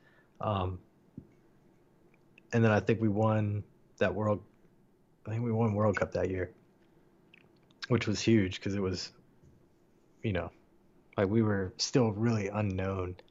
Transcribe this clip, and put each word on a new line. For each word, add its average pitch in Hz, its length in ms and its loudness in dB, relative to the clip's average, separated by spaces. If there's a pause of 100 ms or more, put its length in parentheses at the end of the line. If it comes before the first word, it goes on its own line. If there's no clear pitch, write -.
(400)
Um, 95 380 -2 (1700)
and 117 120 4
then 110 80 6
I 101 80 4
think 110 200 0
we 110 80 2
won 107 540 0 (360)
that 98 160 0
World, 107 260 0 (840)
I 110 40 -8
think 113 140 -4
we 117 80 -2
won 110 220 2
World 104 220 2
Cup - 160 -2
that 92 180 -2
year, 92 200 -4 (1400)
which 117 180 2
was 101 140 -2
huge 101 400 2
'cause 98 140 -4
it 101 80 -2
was, 92 300 -4 (1080)
you 110 100 -2
know, 85 180 -4 (640)
like, 98 120 2
we 113 140 2
were 98 340 0
still 117 360 2
really 110 360 0
unknown. 95 680 -4 (140)